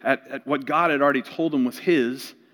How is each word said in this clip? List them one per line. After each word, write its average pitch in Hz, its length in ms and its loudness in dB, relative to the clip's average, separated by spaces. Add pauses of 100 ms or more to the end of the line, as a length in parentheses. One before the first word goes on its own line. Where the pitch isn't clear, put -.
at, 131 260 -2
at 135 180 -12
what 135 200 -2
God 160 240 2
had 143 120 2
already 139 200 4
told 165 320 -4
him 131 100 4
was 120 140 -4
his. 135 560 0 (200)